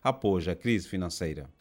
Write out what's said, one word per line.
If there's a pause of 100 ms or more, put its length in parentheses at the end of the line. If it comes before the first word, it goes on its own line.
após
a
crise
financeira. (120)